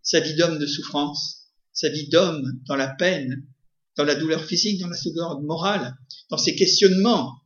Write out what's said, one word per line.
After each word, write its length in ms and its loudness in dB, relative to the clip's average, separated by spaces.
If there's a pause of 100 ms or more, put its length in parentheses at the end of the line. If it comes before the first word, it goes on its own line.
sa 180 2
vie 140 -4
d'homme 240 2
de 80 -2
souffrance, 840 -6 (220)
sa 160 -2
vie 200 -4
d'homme 580 2
dans 100 -2
la 120 0
peine, 580 -2 (500)
dans 80 2
la 100 4
douleur 300 0
physique, 360 0
dans 80 -6
la 100 -8
douleur 440 -6
morale, 520 -2 (360)
dans 80 -2
ses 160 0
questionnements. 920 4